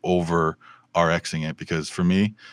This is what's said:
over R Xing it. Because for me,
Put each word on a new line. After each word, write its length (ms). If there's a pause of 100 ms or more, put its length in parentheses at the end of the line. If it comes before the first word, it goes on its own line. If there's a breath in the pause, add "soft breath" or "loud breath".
over 540 (380 soft breath)
R 140
Xing 400
it. 80
Because 320
for 140
me, 300 (180 loud breath)